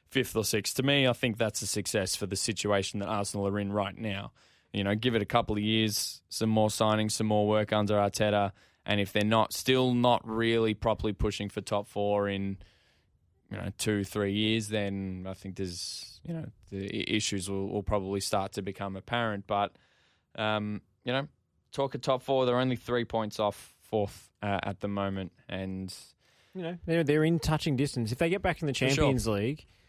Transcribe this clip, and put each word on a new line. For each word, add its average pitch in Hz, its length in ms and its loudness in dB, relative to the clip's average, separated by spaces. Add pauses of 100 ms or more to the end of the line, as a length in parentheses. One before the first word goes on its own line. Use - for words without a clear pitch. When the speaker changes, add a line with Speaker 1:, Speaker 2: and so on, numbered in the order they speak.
Speaker 1:
fifth - 260 -2
or 110 80 2
sixth, - 320 -2
to 131 80 -2
me, 139 240 4
I 120 60 4
think 113 240 -2
that's 110 240 0
a 101 60 -6
success 101 480 -2
for 104 100 -4
the 95 100 -4
situation 101 640 -2
that 98 80 -4
Arsenal 101 400 -2
are 101 120 0
in 101 120 -4
right 101 260 0
now. 107 340 -6 (420)
You 101 100 0
know, 98 120 2
give 113 200 2
it 107 60 4
a 101 40 0
couple 113 300 2
of 104 80 0
years, 110 680 0
some 113 200 -2
more 110 200 4
signings, 107 440 2
some 110 140 -2
more 107 200 2
work 107 240 2
under 104 240 2
Arteta. 101 560 2 (340)
And 104 140 2
if 98 140 -2
they're 104 100 2
not, 107 300 2
still 127 400 2
not 120 340 4
really 113 460 2
properly 107 400 0
pushing 104 360 -2
for 104 120 -6
top 104 260 -2
four 101 400 0
in, 98 300 -2 (920)
you 101 80 -10
know, 95 200 -6
two, 107 260 0
three 101 300 -2
years, 107 340 0
then 98 600 -4
I 95 60 -8
think 92 220 -10
there's, - 720 -8
you 165 60 -6
know, 160 120 -8 (260)
the 98 140 -6
i-, - 300 -4
issues 98 340 -2
will, 98 200 -4
will 104 140 -2
probably 98 360 0
start 98 340 -2
to 101 80 -6
become 98 360 -8
apparent. 107 500 -2
But, 101 280 0 (600)
um, 107 460 -2 (240)
you 123 80 -2
know, 139 140 -2 (440)
talk 139 240 -2
of 127 60 -6
top 131 200 0
four, 131 240 2
they're 123 140 4
only 127 160 2
three 120 300 -2
points 110 340 -4
off - 420 -2
fourth, - 480 -2 (140)
uh, 101 180 0
at 98 200 -6
the 104 80 -4
moment. 98 420 -2 (160)
And 95 460 -6 (600)
Speaker 2:
You 185 100 -8
know, 170 220 -6
they're, 165 200 2
they're 151 180 6
in 165 160 4
touching 151 380 2
distance. 123 340 0
If 127 60 -2
they 165 120 2
get 190 120 0
back 180 200 0
in 160 60 -2
the 139 60 0
Speaker 1:
For - 60 -4
sure. 131 100 2
Speaker 2:
Champions 135 380 4
League, 110 380 0 (240)